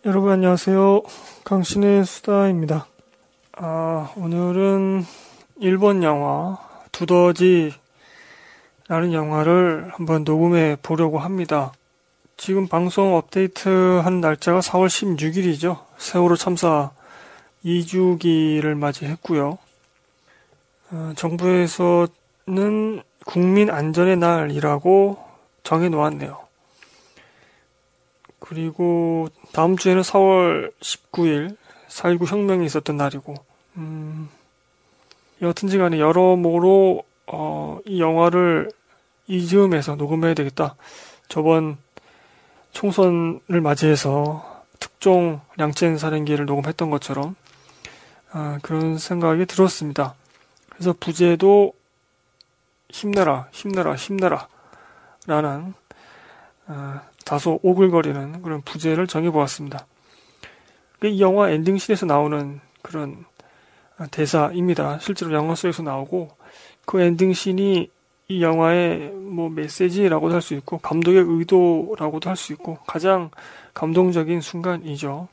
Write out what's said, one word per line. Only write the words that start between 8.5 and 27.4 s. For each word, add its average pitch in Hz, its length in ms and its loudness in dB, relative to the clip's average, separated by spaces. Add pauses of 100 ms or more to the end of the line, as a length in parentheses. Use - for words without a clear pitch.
영화를 160 840 2
한번 160 300 -2
녹음해 160 580 2
보려고 160 380 -2
합니다. 151 520 -4 (640)
지금 190 300 -2
방송 180 480 0
업데이트한 185 1040 0
날짜가 170 400 0
사월 185 300 2
십육 160 460 -2
일이죠. 170 480 -2 (140)
세월호 175 360 2
참사 165 560 0 (720)
이 170 240 -2
주기를 165 880 2
맞이했고요. 147 840 -4 (1300)
어, 160 240 -10
정부에서는 180 1900 -2 (220)
국민 190 460 2
안전의 170 460 2
날이라고 170 1040 2 (400)
정해놓았네요. 151 800 -2 (2000)